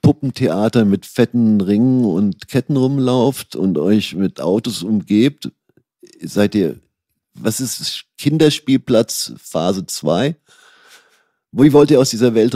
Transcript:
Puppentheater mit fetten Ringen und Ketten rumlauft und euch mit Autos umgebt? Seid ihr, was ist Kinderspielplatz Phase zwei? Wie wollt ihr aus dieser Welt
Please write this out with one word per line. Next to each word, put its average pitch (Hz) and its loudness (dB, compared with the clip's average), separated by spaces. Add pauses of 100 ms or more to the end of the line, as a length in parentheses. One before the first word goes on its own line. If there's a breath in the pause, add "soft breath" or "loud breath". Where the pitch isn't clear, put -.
Puppentheater 113 0
mit 98 0
fetten 113 0
Ringen 117 2
und 98 -2
Ketten 135 -2
rumlauft 131 0
und 87 -2
euch 98 0
mit 92 -4
Autos 92 -4
umgebt? 107 -2 (720)
Seid 101 -2
ihr, 82 -2 (580)
was - -6
ist - -10 (140)
Kinderspielplatz 135 0
Phase 90 -4
zwei? 92 -4 (1160 soft breath)
Wie 139 4
wollt 147 6
ihr 135 6
aus 135 2
dieser 117 0
Welt 113 2